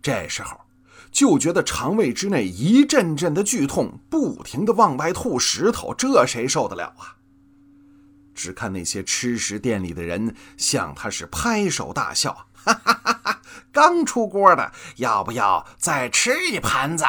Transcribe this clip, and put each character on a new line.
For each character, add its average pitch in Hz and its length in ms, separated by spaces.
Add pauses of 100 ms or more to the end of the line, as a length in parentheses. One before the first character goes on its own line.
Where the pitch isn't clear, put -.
这 98 260
时 - 140
候 - 180 (500)
就 214 280
觉 156 140
得 165 100
肠 151 340
胃 165 160
之 196 160
内 135 180
一 156 380
阵 190 320
阵 160 160
的 175 100
剧 202 240
痛， 135 340 (100)
不 285 320
停 135 220
地 220 100
往 185 240
外 160 140
吐 175 260
石 156 340
头， - 220
这 247 320
谁 220 200
受 135 220
得 95 80
了 85 220
啊？ - 180 (1160)
只 90 180
看 95 200
那 90 120
些 95 180
吃 120 360
食 101 200
店 104 240
里 87 100
的 85 100
人 95 340 (200)
向 82 380
他 - 140
是 82 180
拍 214 420
手 107 240
大 131 220
笑 - 400
，“哈 - 180
哈 202 300
哈 - 220
哈！ - 180 (300)
刚 330 320
出 226 240
锅 196 260
的， - 160 (260)
要 110 280
不 117 80
要 101 340 (100)
再 139 320
吃 302 380
一 226 140
盘 131 360
子？” 156 120